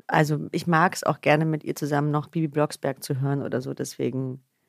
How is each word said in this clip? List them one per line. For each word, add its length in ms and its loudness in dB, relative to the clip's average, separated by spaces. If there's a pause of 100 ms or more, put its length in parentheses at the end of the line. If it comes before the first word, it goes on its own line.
also 440 2
ich 160 -4
mag's 360 4
auch 180 0
gerne 240 4
mit 180 0
ihr 120 -6
zusammen 360 0
noch 160 -2
Bibi 200 -2
Blocksberg 560 -2
zu 180 -2
hören 220 0
oder 180 -2
so. 140 -8
Deswegen 640 -4 (280)